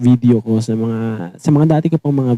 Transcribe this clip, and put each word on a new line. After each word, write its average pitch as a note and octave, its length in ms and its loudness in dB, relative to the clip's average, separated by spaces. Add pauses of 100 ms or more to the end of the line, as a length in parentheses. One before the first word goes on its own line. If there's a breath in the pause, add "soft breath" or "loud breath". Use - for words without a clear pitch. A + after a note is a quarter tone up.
video A#2+ 400 4
ko, A2 240 -2
sa A2+ 80 -4
mga, A2+ 640 -6
sa - 160 -2
mga D3+ 240 2
dati D#3+ 160 -2
ko D#3+ 80 0
pang C#3 240 -2
mga B2 140 0